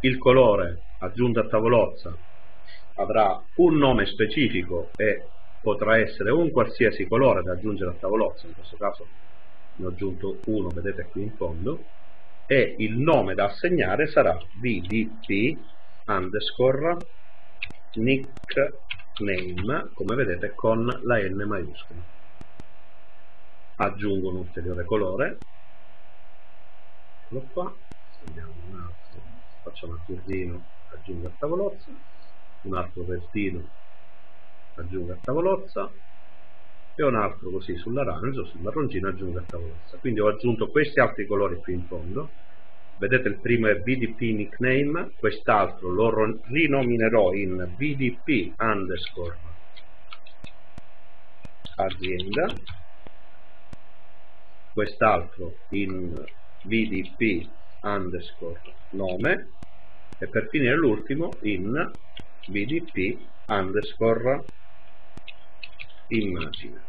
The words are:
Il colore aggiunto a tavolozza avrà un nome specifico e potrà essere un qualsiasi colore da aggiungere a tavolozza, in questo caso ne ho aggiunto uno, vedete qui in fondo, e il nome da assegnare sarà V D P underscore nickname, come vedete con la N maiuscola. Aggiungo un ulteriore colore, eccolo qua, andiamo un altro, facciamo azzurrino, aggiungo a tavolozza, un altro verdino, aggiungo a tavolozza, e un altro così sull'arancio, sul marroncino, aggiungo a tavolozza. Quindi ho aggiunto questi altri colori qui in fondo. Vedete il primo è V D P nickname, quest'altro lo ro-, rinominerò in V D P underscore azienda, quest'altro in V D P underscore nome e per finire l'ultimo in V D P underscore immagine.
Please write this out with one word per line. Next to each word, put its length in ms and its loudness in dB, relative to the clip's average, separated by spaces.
Il 160 4
colore 640 6
aggiunto 420 2
a 60 2
tavolozza 680 4
avrà 460 4
un 200 8
nome 300 6
specifico 920 0
e 300 2
potrà 380 4
essere 320 2
un 200 4
qualsiasi 560 4
colore 360 6
da 100 0
aggiungere 380 0
a 40 -2
tavolozza, 520 0
in 80 -4
questo 220 -4
caso 300 -2
ne 100 -2
ho 20 0
aggiunto 580 -2
uno, 220 0
vedete 420 -2
qui 120 -2
in 100 -2
fondo, 520 -2
e 320 4
il 200 0
nome 360 4
da 100 4
assegnare 600 2
sarà 280 6
V 520 0
D 240 2
P 320 2
underscore 880 2
nickname, 2000 0
come 220 -2
vedete 400 0
con 320 2
la 160 4
N 280 0
maiuscola. 540 -4
Aggiungo 540 0
un 60 -2
ulteriore 500 -2
colore, 500 0
eccolo 280 -4
qua, 220 -4
andiamo 260 -4
un 80 -4
altro, 420 -4
facciamo 380 -4
azzurrino, 640 -2
aggiungo 320 -4
a 120 -4
tavolozza, 520 -2
un 140 -2
altro 260 -2
verdino, 680 -2
aggiungo 360 -2
a 80 -4
tavolozza, 720 0
e 80 0
un 120 4
altro 360 0
così 260 -2
sull'arancio, 720 -2
sul 140 -4
marroncino, 480 0
aggiungo 300 -2
a 80 -4
tavolozza. 520 -4
Quindi 220 0
ho 80 6
aggiunto 400 2
questi 320 4
altri 260 4
colori 300 2
qui 180 -2
in 100 -2
fondo. 460 -4
Vedete 300 4
il 80 0
primo 320 4
è 120 6
V 40 -4
D 300 2
P 60 -2
nickname, 1000 2
quest'altro 680 2
lo 220 4
ro-, 280 2
rinominerò 840 4
in 440 0
V 200 0
D 260 0
P 360 2
underscore 800 0
azienda, 720 0
quest'altro 840 2
in 420 -2
V 560 -4
D 480 0
P 320 2
underscore 800 -2
nome 580 0
e 80 -4
per 220 0
finire 280 4
l'ultimo 540 2
in 500 0
V 180 0
D 260 0
P 260 0
underscore 960 2
immagine. 800 -2